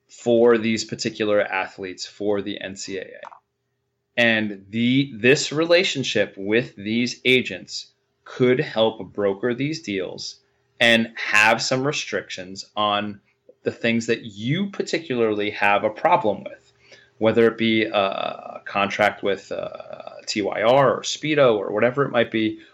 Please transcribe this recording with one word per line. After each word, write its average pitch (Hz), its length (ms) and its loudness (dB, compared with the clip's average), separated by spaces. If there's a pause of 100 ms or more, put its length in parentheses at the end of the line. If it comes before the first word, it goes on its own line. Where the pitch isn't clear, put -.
for 117 500 4
these 110 260 -2
particular 107 560 -2
athletes 92 640 -6
for 101 380 -4
the 101 180 -8
N 95 140 -10
C 98 240 -10
A - 40 -10
A. - 180 -18 (960)
And 110 540 2
the, 123 440 2
this 123 380 4
relationship 156 840 2
with 107 380 0
these 113 500 -4
agents - 680 -2 (320)
could 127 340 2
help 110 540 -2
broker 101 420 -2
these 147 280 -6
deals - 580 -8 (400)
and 117 360 4
have 110 460 2
some 131 240 -2
restrictions 95 760 -8 (100)
on 104 460 -2 (420)
the 120 80 -2
things 117 360 -2
that 117 160 -2
you 120 480 -4
particularly 113 800 -2
have 101 340 2
a - 60 2
problem 107 520 0
with, - 300 -18 (460)
whether 113 280 4
it 110 120 2
be 113 260 2
a, 110 100 -6
a - 680 -2
contract 101 580 0
with, 98 300 -4
uh, 90 160 -6 (580)
T 107 160 -4
Y 95 200 -2
R 123 340 4
or - 60 -8
Speedo 143 540 2
or 98 160 -4
whatever 123 320 2
it - 60 -4
might 117 220 0
be, 110 280 -2 (140)